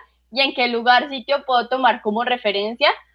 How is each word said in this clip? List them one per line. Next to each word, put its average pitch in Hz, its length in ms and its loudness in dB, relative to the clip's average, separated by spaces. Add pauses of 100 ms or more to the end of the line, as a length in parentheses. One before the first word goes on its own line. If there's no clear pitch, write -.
(320)
y 247 100 -2
en 269 120 0
qué 247 140 0
lugar, 247 420 2
sitio 269 360 -4
puedo 240 220 0
tomar 247 340 0
como 220 220 -4
referencia 240 680 -2 (260)